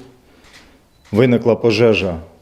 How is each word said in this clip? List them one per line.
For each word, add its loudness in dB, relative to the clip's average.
Виникла 2
пожежа 0